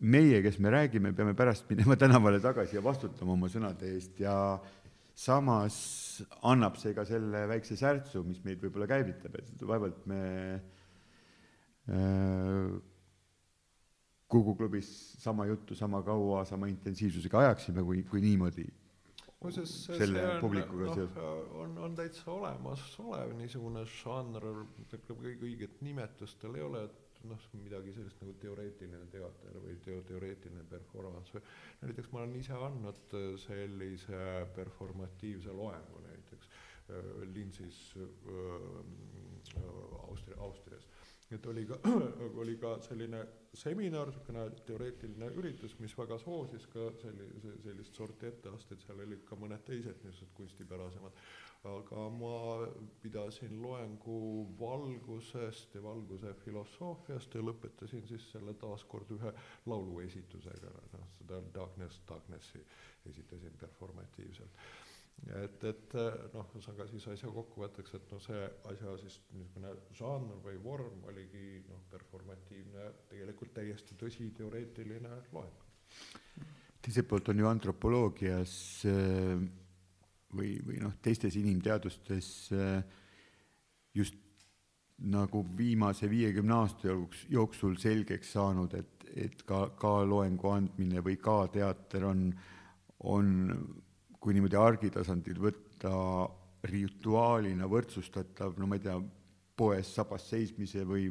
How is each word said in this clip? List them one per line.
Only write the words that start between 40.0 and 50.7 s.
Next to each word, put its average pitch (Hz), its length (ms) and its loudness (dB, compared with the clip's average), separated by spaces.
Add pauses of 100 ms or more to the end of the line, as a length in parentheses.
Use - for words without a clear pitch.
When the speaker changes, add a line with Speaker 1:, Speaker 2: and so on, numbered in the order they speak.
Speaker 2:
Austria-, 95 400 -12
Austrias. - 480 -14 (360)
Et 110 220 -12
oli 117 200 -6
ka, 127 140 -8 (280)
<clears throat> 117 340 -8
oli 113 140 -4
ka 117 240 -4
selline 113 440 -10 (240)
seminar, 156 640 -4
niisugune 120 320 -8 (160)
teoreetiline 113 720 -10
üritus, 147 460 -8
mis 107 180 -12
väga 117 240 -6
soosis 135 480 -8
ka 113 240 -4
selli-, 101 480 -14
se-, 107 220 -12
sellist 101 360 -14
sorti 110 300 -10
etteastet, 101 560 -14
seal 98 180 -14
olid 101 240 -12
ka 101 140 -14
mõned 107 260 -10
teised 117 380 -10
niisugused 92 320 -18
kunstipärasemad. 92 800 -14 (440)